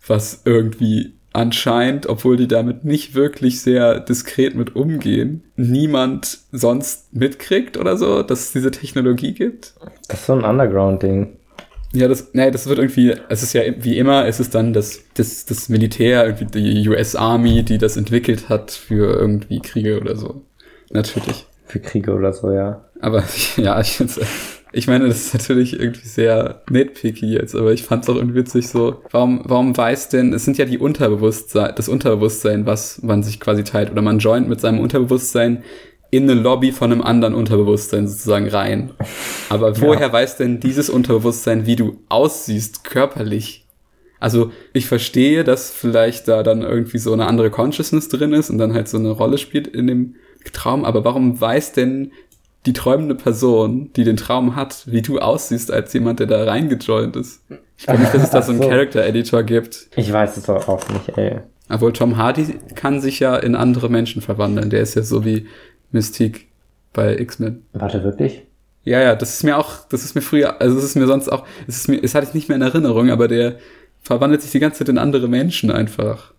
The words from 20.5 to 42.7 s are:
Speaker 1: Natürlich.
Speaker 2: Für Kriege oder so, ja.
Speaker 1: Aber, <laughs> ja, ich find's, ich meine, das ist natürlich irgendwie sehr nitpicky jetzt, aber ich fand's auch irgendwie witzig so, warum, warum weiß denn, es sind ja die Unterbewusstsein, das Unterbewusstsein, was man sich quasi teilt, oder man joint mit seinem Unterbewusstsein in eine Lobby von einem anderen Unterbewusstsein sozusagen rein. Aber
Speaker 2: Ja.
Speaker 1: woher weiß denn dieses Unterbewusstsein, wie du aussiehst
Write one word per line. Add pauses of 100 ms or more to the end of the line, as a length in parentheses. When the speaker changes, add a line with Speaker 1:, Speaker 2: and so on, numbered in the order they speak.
Speaker 1:
Natürlich. (200)
Speaker 2:
Für
Kriege
oder
so,
ja. (160)
Speaker 1:
Aber, (180)
<laughs>
ja,
ich
find's, (520)
ich
meine,
das
ist
natürlich
irgendwie
sehr
nitpicky
jetzt,
aber
ich
fand's
auch
irgendwie
witzig
so,
warum,
warum
weiß
denn,
es
sind
ja
die
Unterbewusstsein,
das
Unterbewusstsein,
was
man
sich
quasi
teilt,
oder
man
joint
mit
seinem
Unterbewusstsein (480)
in
eine
Lobby
von
einem
anderen
Unterbewusstsein
sozusagen
rein. (580)
Aber
Speaker 2:
Ja.
Speaker 1:
woher
weiß
denn
dieses
Unterbewusstsein,
wie
du (120)
aussiehst